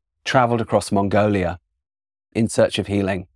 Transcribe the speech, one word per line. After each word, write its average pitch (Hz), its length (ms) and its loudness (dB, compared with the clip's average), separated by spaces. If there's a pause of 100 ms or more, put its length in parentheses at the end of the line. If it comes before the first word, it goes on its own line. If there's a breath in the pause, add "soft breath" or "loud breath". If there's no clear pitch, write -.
(240)
travelled 120 380 2
across 104 300 -2
Mongolia 101 680 0 (760)
in 113 140 0
search - 300 0
of 101 100 -4
healing 98 480 -2